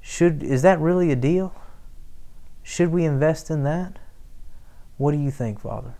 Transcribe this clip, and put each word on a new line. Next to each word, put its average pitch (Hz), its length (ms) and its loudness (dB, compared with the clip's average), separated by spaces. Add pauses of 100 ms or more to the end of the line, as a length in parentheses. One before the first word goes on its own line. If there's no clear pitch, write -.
Should, 170 420 2
is 135 200 2
that 175 180 8
really 170 320 4
a - 20 4
deal? 175 380 2 (1080)
Should 175 300 2
we 170 140 4
invest 151 440 2
in 151 140 0
that? 170 360 -2 (960)
What 147 160 2
do 147 40 0
you 143 140 0
think, 110 280 -4
Father? - 400 -8